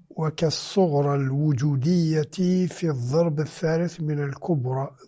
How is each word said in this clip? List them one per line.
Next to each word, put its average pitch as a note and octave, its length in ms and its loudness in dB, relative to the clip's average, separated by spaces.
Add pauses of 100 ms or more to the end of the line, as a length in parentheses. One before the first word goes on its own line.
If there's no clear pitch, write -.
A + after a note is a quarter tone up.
(100)
"وكالصغرى D3+ 1040 0
الوجودية D3+ 1500 2
في E3 240 -4
الضرب D3 500 0
الثالث E3 600 -2
من D3+ 200 -2
الكبرى". C#3 760 -4 (120)